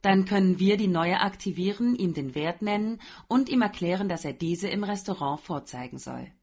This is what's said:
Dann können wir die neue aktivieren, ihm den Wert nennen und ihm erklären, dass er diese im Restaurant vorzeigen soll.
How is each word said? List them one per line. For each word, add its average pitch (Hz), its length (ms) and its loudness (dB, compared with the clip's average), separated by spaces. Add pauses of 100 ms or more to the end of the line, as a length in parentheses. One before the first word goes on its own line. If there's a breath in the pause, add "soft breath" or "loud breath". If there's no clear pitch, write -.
Dann 190 240 6
können 190 340 4
wir 196 200 6
die 208 100 2
neue 170 320 2
aktivieren, 202 720 0
ihm 185 200 0
den 135 200 -6
Wert 160 280 -2
nennen 208 380 -2 (280 loud breath)
und 247 200 4
ihm 254 140 2
erklären, 190 460 0
dass 170 160 -4
er 147 80 -4
diese 170 360 -2
im 202 160 -2
Restaurant 190 560 -4
vorzeigen 131 580 -8
soll. 127 340 -12 (100)